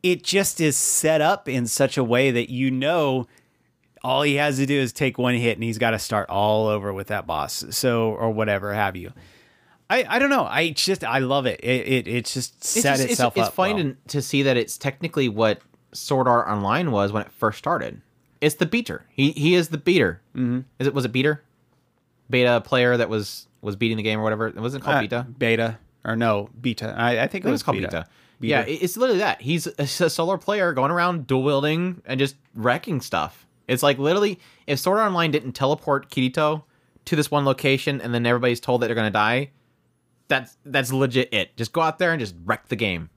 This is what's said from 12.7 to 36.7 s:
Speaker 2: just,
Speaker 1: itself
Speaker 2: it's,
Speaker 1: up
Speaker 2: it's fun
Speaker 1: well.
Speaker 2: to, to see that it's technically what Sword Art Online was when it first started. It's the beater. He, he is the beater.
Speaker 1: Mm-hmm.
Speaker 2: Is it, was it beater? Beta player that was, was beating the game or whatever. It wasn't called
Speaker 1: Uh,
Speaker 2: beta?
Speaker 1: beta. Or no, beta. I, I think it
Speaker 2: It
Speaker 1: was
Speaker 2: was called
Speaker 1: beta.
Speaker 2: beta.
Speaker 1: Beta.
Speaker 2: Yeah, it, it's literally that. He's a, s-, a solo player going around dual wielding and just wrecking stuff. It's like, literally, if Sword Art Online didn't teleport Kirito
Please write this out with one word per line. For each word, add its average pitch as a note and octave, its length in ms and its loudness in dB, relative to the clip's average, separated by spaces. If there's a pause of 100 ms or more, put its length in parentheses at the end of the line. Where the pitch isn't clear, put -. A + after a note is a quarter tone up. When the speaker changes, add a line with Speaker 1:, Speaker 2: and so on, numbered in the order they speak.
Speaker 2:
just, C3 120 0
Speaker 1:
itself A#2+ 280 2
Speaker 2:
it's, A2 100 2
Speaker 1:
up - 20 -
Speaker 2:
it's - 60 -10
fun F#3+ 200 0
Speaker 1:
well. F3+ 100 -2
Speaker 2:
to, C3+ 120 -6 (120)
to C#3+ 120 -2
see C#3 220 0
that C3 120 4
it's A#2 220 -2
technically C#3 520 -2
what G#2+ 320 0 (320)
Sword C3 340 0
Art A#2+ 200 4
Online G#2+ 440 0
was G2+ 200 2
when G#2 120 -4
it - 80 -14
first A2 260 -2
started. C#3+ 440 -4 (380)
It's D3+ 160 2
the F3 120 0
beater. A#3 420 -4
He, C#3+ 220 2
he D#3 240 2
is F3 140 2
the D#3 100 -6
beater. C3+ 420 2 (140)
Speaker 1:
Mm-hmm. B2+ 240 -2 (180)
Speaker 2:
Is C3 80 -4
it, C#3 80 2
was C3+ 120 -2
it A2+ 60 -4
beater? C#3+ 320 0 (840)
Beta B2 340 4
player B2 320 2
that A#2 140 0
was, G#2+ 380 -6 (140)
was G#2 140 -6
beating A2+ 220 -2
the G#2+ 60 -6
game G#2+ 160 0
or A2 40 -2
whatever. A2 240 -2
It - 80 -8
wasn't B2+ 280 -8
called D3 140 0
Speaker 1:
Uh, B2+ 40 2
Speaker 2:
beta? A#2+ 260 -4 (100)
Speaker 1:
beta. A2+ 420 0 (260)
Or A2+ 100 -2
no, A2 340 0 (120)
beta. A2+ 360 -4
I, A#2+ 260 2
I - 40 0
think F#3+ 160 -8
it G3 40 0
Speaker 2:
It B3+ 40 2
Speaker 1:
was C#4+ 80 2
Speaker 2:
was - 40 -8
called C3 140 0
Speaker 1:
beta. F2+ 100 -4
Speaker 2:
beta. E2 180 -6 (340)
Speaker 1:
Beta. A#2+ 100 -4
Speaker 2:
Yeah, C#3 120 4
it, D#3+ 220 -4
it's F3+ 120 -4
literally A#3 240 2
that. F3+ 220 0
He's D#3+ 260 -2
a, - 140 -8
s-, - 180 -4
a E3+ 100 2
solo F3 280 -2
player G3 360 -2
going C3+ 180 0
around F3 360 -2
dual C3 160 0
wielding D3+ 600 0
and C3 140 -4
just C#3 160 0 (180)
wrecking B2 480 -2
stuff. - 440 -4 (220)
It's B2+ 160 0
like, C#3+ 140 4
literally, F3+ 420 0 (280)
if C#3 120 -2
Sword G3 200 0
Art A3 80 2
Online E3+ 240 0
didn't C3 220 -2
teleport C#3 560 0
Kirito D3+ 540 0 (420)